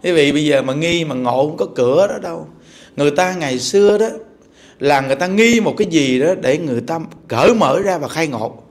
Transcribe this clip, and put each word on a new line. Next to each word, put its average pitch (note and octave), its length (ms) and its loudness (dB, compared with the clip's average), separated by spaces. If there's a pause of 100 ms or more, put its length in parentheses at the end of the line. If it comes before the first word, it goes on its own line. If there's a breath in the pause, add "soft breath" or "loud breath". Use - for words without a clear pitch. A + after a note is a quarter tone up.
Quý F3+ 100 -2
vị D3 200 4
bây D3 120 0
giờ C#3+ 180 2
mà C3 120 -4
nghi E3 300 -2
mà D3 100 -6
ngộ B2+ 320 0
không D#3 100 -8
có G3+ 180 -2
cửa C#3 320 2
đó G#3+ 120 -6
đâu. E3 280 -10 (500 loud breath)
Người C#3+ 140 2
ta F#3 240 0
ngày C#3+ 240 -4
xưa G3+ 400 2
đó A3 100 0 (680 soft breath)
là C#3+ 220 2
người C3+ 160 -2
ta F3 100 -2
nghi A3+ 340 2
một E3+ 160 -2
cái G#3+ 140 0
gì C3+ 300 2
đó E3 200 2
để C3 180 0
người C3+ 220 -4
ta D#3+ 200 -6 (280)
cởi D#3+ 260 4
mở E3 300 2
ra F#3 140 -2
và C#3+ 100 -6
khai D#3+ 200 -4
ngộ. A2+ 300 -8 (120)